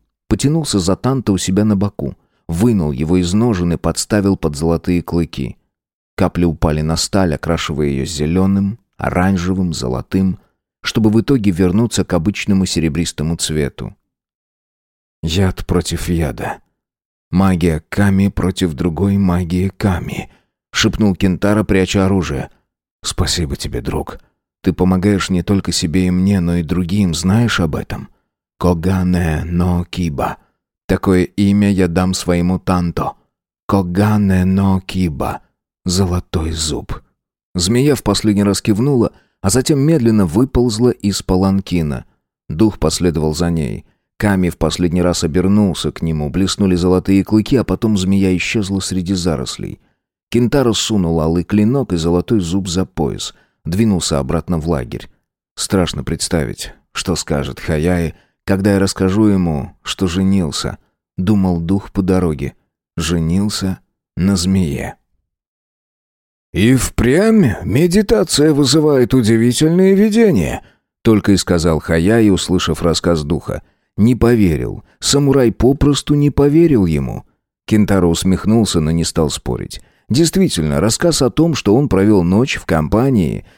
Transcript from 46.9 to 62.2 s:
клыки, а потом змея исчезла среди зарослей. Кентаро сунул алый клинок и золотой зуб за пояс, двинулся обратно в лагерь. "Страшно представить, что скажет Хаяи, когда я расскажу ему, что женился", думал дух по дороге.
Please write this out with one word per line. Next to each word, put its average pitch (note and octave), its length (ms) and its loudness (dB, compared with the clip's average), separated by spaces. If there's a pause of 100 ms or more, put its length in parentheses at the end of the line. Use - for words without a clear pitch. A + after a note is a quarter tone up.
клыки, G#2+ 320 0
а F3 80 2
потом G#2+ 340 -2
змея F#2+ 380 0
исчезла G2 440 -4
среди F#2 340 -4
зарослей. C#2+ 640 -6 (520)
Кентаро A#2+ 400 2
сунул F2 480 0
алый E2 240 0
клинок G#2+ 480 0
и F2 40 0
золотой F2 440 0
зуб F#2 260 -4
за F2+ 200 -2
пояс, G#1+ 480 -6 (320)
двинулся F2+ 520 0
обратно D#2+ 400 -4
в D2+ 80 -6
лагерь. B1 440 -6 (460)
"Страшно E2+ 480 -2
представить, - 680 -6 (200)
что - 240 -6
скажет C#2 440 -6
Хаяи, E2+ 540 -2 (320)
когда G2 260 2
я G2 60 4
расскажу G2 480 2
ему, F2 560 0
что - 240 -4
женился", F#2 720 -2 (400)
думал F#2 420 2
дух F#2+ 320 -2
по - 80 -2
дороге. F2 540 -2 (420)